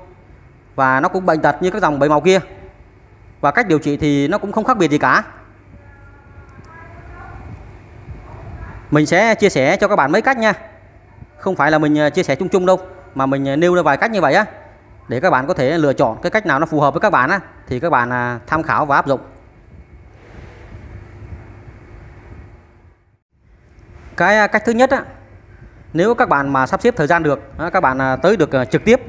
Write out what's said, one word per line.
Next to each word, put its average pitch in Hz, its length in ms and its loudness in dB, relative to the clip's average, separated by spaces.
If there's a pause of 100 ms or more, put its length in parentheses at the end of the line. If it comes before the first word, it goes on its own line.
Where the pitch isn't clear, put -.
(760)
Và 131 240 2
nó 175 100 0
cũng 185 160 -4
bệnh 160 160 2
tật 143 200 0
như 185 100 0
các 196 100 -6
dòng 151 180 0
bảy 147 100 4
màu 151 120 4
kia. 185 180 4 (1000)
Và 143 100 2
cách 233 160 0
điều 156 120 2
trị 143 180 -4
thì 143 300 0
nó 190 100 -2
cũng 202 140 -6
không 220 120 -2
khác 190 140 0
biệt 165 140 2
gì 147 60 2
cả. 147 260 2 (3750)
Mình 151 140 4
sẽ 208 300 2
chia 202 140 2
sẻ 151 280 2
cho 202 100 0
các 202 80 2
bạn 143 160 2
mấy 202 100 2
cách 262 160 0
nha. 220 160 2 (840)
Không 190 180 -4
phải 151 160 2
là 156 60 4
mình, 151 220 2
à, 151 100 2
chia 175 140 0
sẻ 143 120 0
chung 180 140 -6
chung 185 160 0
đâu, 185 140 4 (360)
mà 135 100 0
mình, 139 220 0
à, 139 80 -2
nêu 175 200 2
ra 180 60 4
vài 147 160 2
cách 208 140 -2
như 208 100 0
vậy 143 120 2
á, 208 120 4 (600)
để 120 120 -4
các 175 100 0
bạn 135 180 0
có 185 60 -2
thể 143 240 0
lựa 147 160 2
chọn 117 280 0
cái 175 80 -4
cách - 160 -2
nào 143 140 0
nó 165 60 2
phù 156 140 -2
hợp 143 140 2
với 143 80 -4
các - 80 2
bạn 147 200 2
á, 196 100 0 (280)
thì 127 120 -6
các 160 100 -4
bạn, 123 200 2
à, 120 380 -4
tham 160 160 -2
khảo 123 220 0
và 143 100 0
áp 147 120 0
dụng. 135 120 0 (4000)
Cái, 196 200 2
à, 208 100 2
cách 214 180 -2
thứ 233 60 0
nhất 240 180 4
á, 262 140 0 (880)
nếu 202 220 2
các - 140 0
bạn 143 240 0
mà 131 140 2
sắp 190 140 -4
xếp 233 160 2
thời 151 100 0
gian 165 160 2
được, 143 340 -2
á, 160 120 -6
các - 100 0
bạn, 131 220 2
à, 131 140 0
tới 190 220 2
được, 147 140 0
à, 127 140 0
trực 143 200 -2
tiếp 233 240 4